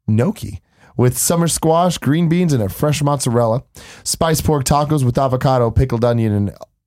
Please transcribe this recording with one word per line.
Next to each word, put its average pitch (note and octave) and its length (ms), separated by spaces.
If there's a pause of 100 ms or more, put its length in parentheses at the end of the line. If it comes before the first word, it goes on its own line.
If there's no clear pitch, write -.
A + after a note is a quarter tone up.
gnocchi A2+ 540 (380)
with B2 200
summer E3+ 300
squash, E3 500
green D#3+ 300
beans, F3 240
and B2+ 100
a G2 60
fresh D3 340
mozzarella. B2 600 (400)
Spice D#3+ 380
pork D3 240
tacos D3 400
with A#2+ 120
avocado, B2+ 540
pickled B2 320
onion, A#2 300
and G2+ 200 (340)